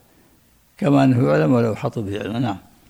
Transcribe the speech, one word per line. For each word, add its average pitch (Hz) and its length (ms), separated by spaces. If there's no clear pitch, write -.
كما 143 260
أنه 131 240
يعلم 151 260
ولا 117 180
يحاط 120 280
به 101 200
علما. 110 200
نعم، 107 180